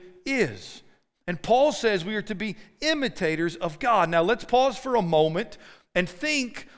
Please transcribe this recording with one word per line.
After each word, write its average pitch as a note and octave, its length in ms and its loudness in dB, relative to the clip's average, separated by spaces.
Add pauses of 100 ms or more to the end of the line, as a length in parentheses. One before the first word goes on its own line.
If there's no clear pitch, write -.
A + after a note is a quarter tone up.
(260)
is. E3+ 560 -4 (460)
And F3 120 -6
Paul C4 300 4
says G#3 340 0
we G#3+ 120 -4
are G3+ 60 -4
to G#3 120 -8
be F#3+ 220 -6 (240)
imitators F3 760 -2
of E3 240 -8
God. G#3+ 300 2
Now E3 140 4
let's G#3 200 0
pause B3+ 340 2
for B3+ 200 -2
a G#3+ 60 4
moment E3 540 2 (380)
and F3+ 140 0
think C#4+ 580 -4 (120)